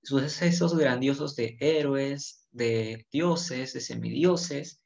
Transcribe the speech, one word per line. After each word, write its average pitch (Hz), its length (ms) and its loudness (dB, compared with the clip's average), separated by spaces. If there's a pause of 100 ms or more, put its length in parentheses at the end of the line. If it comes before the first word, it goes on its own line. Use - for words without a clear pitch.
sucesos 170 720 2
grandiosos 139 600 2
de 113 240 -4
héroes, 139 920 0
de 113 600 -2
dioses, 147 640 -2
de - 80 -8
semidioses 143 1040 -2